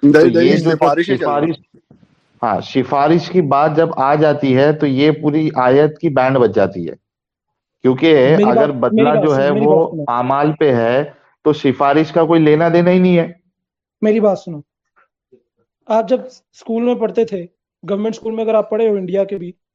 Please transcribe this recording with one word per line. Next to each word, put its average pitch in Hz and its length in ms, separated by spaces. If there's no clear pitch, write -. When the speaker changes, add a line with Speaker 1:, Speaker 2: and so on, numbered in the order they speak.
Speaker 1:
دہی، 143 100
Speaker 2:
تو 151 160
Speaker 1:
دہی 170 200
Speaker 2:
یہ - 80
جو 165 140
Speaker 1:
سفارش 156 400
ہی 131 60
چل 147 140
رہی 147 180
ہے۔ 170 40
Speaker 2:
سفارش، - 280
ہاں، 104 180
سفارش 143 680
کی 180 140
بات 147 340
جب 165 200
آ 135 180
جاتی 147 420
ہے 143 160
تو 151 140
یہ 139 240
پوری 156 440
آیت 135 440
کی 170 100
بینڈ 131 280
بج 113 180
جاتی 95 340
ہے، - 60
کیونکہ 143 320
Speaker 3:
میری 185 140
بات، 123 140
Speaker 2:
اگر - 100
Speaker 3:
میری 135 120
Speaker 2:
بدلہ 127 280
Speaker 3:
بات - 160
Speaker 2:
جو 151 100
Speaker 3:
سنو، 135 80
Speaker 2:
ہے 143 80
Speaker 3:
میری 143 160
Speaker 2:
وہ 160 220
Speaker 3:
بات - 20
سنو۔ 143 260
Speaker 2:
اعمال 139 360
پہ 151 220
ہے 120 300
تو 151 80
سفارش 143 600
کا 165 120
کوئی 165 160
لینا 156 280
دینا 175 220
ہی 185 80
نہیں 180 200
ہے۔ 165 140
Speaker 3:
میری 214 180
بات 202 180
سنو، 156 220
آپ 220 220
جب 254 180
اسکول - 560
میں 240 120
پڑھتے 214 300
تھے، 190 220
گورنمنٹ 208 240
اسکول 220 200
میں 226 100
اگر 220 100
آپ 214 160
پڑھے 220 180
ہو 208 60
انڈیا 190 300
کے 196 120
بھی، 175 160